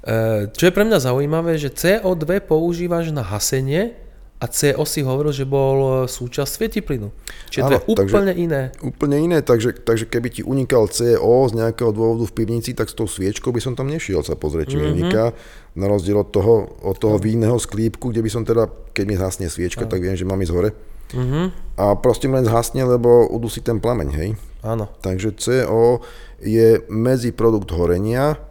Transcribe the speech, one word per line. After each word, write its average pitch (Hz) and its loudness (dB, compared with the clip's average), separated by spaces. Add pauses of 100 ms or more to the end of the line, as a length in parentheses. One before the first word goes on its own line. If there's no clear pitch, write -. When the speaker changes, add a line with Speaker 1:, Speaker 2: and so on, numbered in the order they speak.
Speaker 1:
E, 113 0
čo - 0
je 185 6
pre 202 2
mňa 214 4
zaujímavé, 143 0
že 143 -4
C 196 0
O 185 0
dva 175 -2
používaš 170 0
na 135 -2
hasenie, 135 -2 (460)
A 117 -4
C 143 0
O 151 0
si 147 -4
hovoril, 139 0
že 135 -4
bol, 135 2 (240)
e, 127 -2
súčasť 123 -6
svietiplynu. 147 -4 (340)
Čiže - -6
to 131 2
Speaker 2:
Áno, 139 4
Speaker 1:
je - 2 (140)
Speaker 2:
takže 196 2
Speaker 1:
úplne 196 4
iné. 165 0 (200)
Speaker 2:
úplne 143 -2
iné, 165 2
takže, 120 2
takže 113 0
keby 120 -4
ti - -12
unikal 123 2
C 120 2
O 123 4
z 110 0
nejakého 113 0
dôvodu 113 0
v - -6
pivnici, 113 -2
tak 117 -4
s - -14
tou 117 -2
sviečkou 101 -4
by 120 -2
som 127 -6
tam 131 -6
nešiel 135 -2
sa 78 -6
pozrieť, 78 -4
či 135 -4
mi 76 0
Speaker 1:
Mhm. 76 0
Speaker 2:
uniká, 139 2 (480)
na 95 -4
rozdiel 101 0
od 104 0
toho, 104 4 (260)
od 95 -4
toho 107 2
Speaker 1:
Áno. 98 2
Speaker 2:
vinného 110 2
sklípku, 113 -2
kde 117 -2
by 113 -2
som 117 -4
teda, 113 2 (260)
keď 98 -2
mi 101 -2
zhasne 95 -2
sviečka, - -4
Speaker 1:
Áno. 107 -6
Speaker 2:
tak 92 -2
viem, 95 -2
že 90 -4
mám 95 -2
ísť 85 -2
hore. 90 2 (400)
Speaker 1:
Mhm. 127 -2 (320)
Speaker 2:
A 98 0 (100)
proste 123 2
mi 135 0
len 131 2
zhasne, 117 0
lebo 120 6
udusí 113 -4
ten 117 0
plameň, 104 -2
hej? 80 -2 (320)
Speaker 1:
Áno. 110 -4 (100)
Speaker 2:
Takže 92 -4
C - -8 (180)
O 117 4 (360)
je 113 6
medziprodukt 113 0
horenia 104 0 (100)